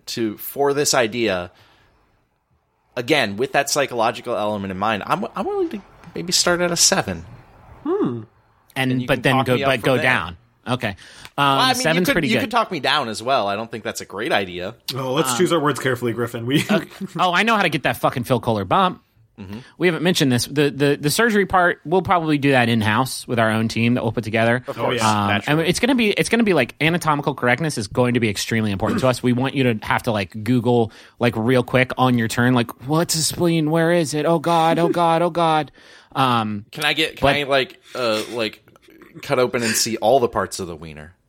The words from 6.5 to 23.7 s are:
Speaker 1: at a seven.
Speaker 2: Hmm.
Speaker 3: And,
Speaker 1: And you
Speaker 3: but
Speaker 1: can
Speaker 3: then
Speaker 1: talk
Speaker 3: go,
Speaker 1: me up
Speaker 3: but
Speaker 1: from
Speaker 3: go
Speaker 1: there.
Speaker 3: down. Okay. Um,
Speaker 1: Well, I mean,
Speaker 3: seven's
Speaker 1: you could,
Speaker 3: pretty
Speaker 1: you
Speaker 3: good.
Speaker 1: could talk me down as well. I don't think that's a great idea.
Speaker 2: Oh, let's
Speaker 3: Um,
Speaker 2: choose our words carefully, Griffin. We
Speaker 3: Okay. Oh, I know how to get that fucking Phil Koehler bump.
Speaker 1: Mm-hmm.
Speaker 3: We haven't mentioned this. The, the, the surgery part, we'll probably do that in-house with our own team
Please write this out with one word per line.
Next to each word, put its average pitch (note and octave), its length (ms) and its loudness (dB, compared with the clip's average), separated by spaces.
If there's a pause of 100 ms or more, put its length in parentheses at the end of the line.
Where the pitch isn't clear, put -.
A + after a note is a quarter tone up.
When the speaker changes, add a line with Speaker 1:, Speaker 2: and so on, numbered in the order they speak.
Speaker 1:
at F3 100 0
a E3+ 60 -4
seven. F#2+ 480 0 (580)
Speaker 2:
Hmm. C4+ 400 -2 (520)
Speaker 3:
And, C3 160 0
Speaker 1:
And B2+ 100 0
you B2+ 60 -6
Speaker 3:
but C3+ 80 0
Speaker 1:
can A#2 80 -6
Speaker 3:
then C3+ 140 4
Speaker 1:
talk C3 80 2
Speaker 3:
go, - 100 2
Speaker 1:
me C#3 80 0
up C3+ 60 2
Speaker 3:
but B2+ 120 2
Speaker 1:
from - 40 -2
Speaker 3:
go C#3 100 2
Speaker 1:
there. B2 80 0
Speaker 3:
down. F#2 340 0 (300)
Okay. B2 220 -4
Um, G2 60 -8 (420)
Speaker 1:
Well, C#3 220 4
I B3+ 140 2
mean, - 20 -2
Speaker 3:
seven's E3+ 260 0
Speaker 1:
you - 40 2
could, C#4+ 80 2
Speaker 3:
pretty D#3 160 0
Speaker 1:
you G#3+ 60 2
Speaker 3:
good. A3 60 2
Speaker 1:
could - 100 -4
talk A3 200 0
me E3+ 80 -6
down C3 300 0
as G#2 140 -8
well. A#2+ 240 0
I G2+ 80 0
don't A2 160 -6
think A2 120 -12
that's A2 180 -8
a F#2 40 -14
great A2+ 260 -6
idea. F#2+ 440 -4 (200)
Speaker 2:
Oh, C3 180 -4
let's C3+ 180 0
Speaker 3:
Um, A#2+ 60 -2
Speaker 2:
choose E3+ 140 2
our E3+ 80 2
words C#3+ 200 0
carefully, A#2+ 340 -2
Griffin. A#2 320 -6
We C#3 240 0
Speaker 3:
Okay. - 180 -4 (320)
Oh, F3 140 2
I F#3 100 2
know A3+ 120 2
how G3+ 80 2
to F3 60 2
get D3+ 140 -6
that B2+ 140 0
fucking C3 280 -2
Phil B2 140 0
Koehler G#2 280 -2
bump. E3+ 340 0 (380)
Speaker 1:
Mm-hmm. G2+ 200 -12 (180)
Speaker 3:
We E3+ 100 2
haven't D#3+ 160 0
mentioned E3 280 2
this. B2 140 0
The, C#3+ 240 0
the, C#3+ 300 0
the D3 100 0
surgery G#3 360 2
part, F3 400 2
we'll F3 180 2
probably E3 340 2
do C#3+ 140 2
that B2 180 4
in-house A2+ 580 0
with A#2+ 120 -2
our A2 100 4
own A2 200 0
team A#2 260 0